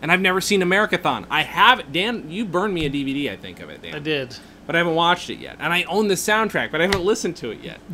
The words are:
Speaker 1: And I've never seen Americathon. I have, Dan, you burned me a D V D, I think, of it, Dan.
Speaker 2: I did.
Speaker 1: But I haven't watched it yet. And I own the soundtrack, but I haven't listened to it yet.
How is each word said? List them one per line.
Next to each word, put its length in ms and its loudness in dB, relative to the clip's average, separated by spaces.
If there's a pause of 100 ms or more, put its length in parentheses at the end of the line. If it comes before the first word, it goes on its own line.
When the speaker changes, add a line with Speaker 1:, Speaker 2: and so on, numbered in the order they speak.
Speaker 1:
And 100 0
I've 80 4
never 220 2
seen 200 2
Americathon. 680 2
I 120 2
have, 500 4
Dan, 360 -2
you 140 -4
burned 300 -2
me 120 -2
a 40 0
D 160 -2
V 80 -2
D, 160 -2
I 80 -8
think, 240 -14
of 80 -14
it, 120 -14
Dan. 140 -12
Speaker 2:
I 40 -8
did. 360 -4 (320)
Speaker 1:
But 80 -2
I 40 4
haven't 160 2
watched 340 2
it 100 -8
yet. 220 -12
And 100 -2
I 120 2
own 260 2
the 60 4
soundtrack, 560 0
but 100 0
I 40 4
haven't 200 0
listened 320 0
to 140 -8
it 120 -10
yet. 160 -12 (140)